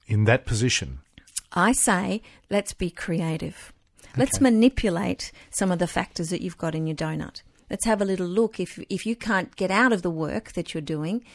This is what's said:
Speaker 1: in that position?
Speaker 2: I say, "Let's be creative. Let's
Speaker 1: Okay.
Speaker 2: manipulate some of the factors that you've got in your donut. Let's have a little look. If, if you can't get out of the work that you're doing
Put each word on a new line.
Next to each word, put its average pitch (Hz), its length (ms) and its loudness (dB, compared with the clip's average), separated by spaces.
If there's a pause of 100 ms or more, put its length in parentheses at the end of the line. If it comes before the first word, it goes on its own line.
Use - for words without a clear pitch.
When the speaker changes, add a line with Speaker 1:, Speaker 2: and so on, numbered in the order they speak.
Speaker 1:
in 107 180 2
that 120 200 4
position? 104 540 -2 (560)
Speaker 2:
I 185 180 4
say, 190 480 2 (300)
"Let's 202 240 -2
be 175 160 -4
creative. 160 800 -6 (440)
Let's 262 200 2
Speaker 1:
Okay. 269 80 4
Speaker 2:
manipulate 220 880 4 (200)
some 190 200 0
of 175 80 0
the 175 80 2
factors - 440 -4
that 175 100 -2
you've 180 180 -8
got 160 160 -4
in 160 120 -2
your 156 100 -4
donut. 156 460 -6 (280)
Let's - 140 -4
have 220 160 2
a 202 60 2
little 185 200 -2
look. 214 320 0
If, - 200 -6 (100)
if 190 160 -6
you 226 100 -2
can't 196 400 -2
get 185 160 -2
out 233 220 4
of 190 80 0
the 175 100 -2
work 160 440 -6
that - 180 -6
you're 165 80 -6
doing 160 420 -4 (120)